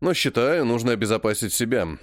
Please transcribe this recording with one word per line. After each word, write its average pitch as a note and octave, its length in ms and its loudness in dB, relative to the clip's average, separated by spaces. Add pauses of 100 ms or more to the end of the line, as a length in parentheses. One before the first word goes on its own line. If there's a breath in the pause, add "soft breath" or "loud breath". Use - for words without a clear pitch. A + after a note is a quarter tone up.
но, E3+ 140 0
считаю, C#3 500 2
нужно A#2 280 0
обезопасить G#2+ 600 0
себя, A#2 340 0 (140)